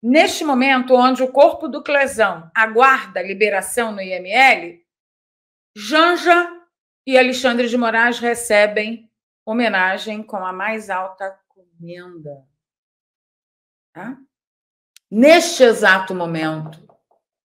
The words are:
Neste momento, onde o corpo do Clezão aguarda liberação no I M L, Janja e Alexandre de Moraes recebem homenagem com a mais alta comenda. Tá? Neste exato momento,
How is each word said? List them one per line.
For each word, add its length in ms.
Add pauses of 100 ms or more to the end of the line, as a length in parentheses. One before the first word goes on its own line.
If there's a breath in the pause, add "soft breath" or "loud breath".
Neste 420
momento, 500
onde 300
o 80
corpo 380
do 120
Clezão 720
aguarda 680
liberação 720
no 80
I 100
M 180
L, 560 (880)
Janja 760 (580)
e 100
Alexandre 520
de 80
Moraes 420
recebem 920 (360)
homenagem 760
com 160
a 140
mais 380
alta 580
comenda. 960 (1500)
Tá? 240 (920)
Neste 540
exato 500
momento, 720 (600)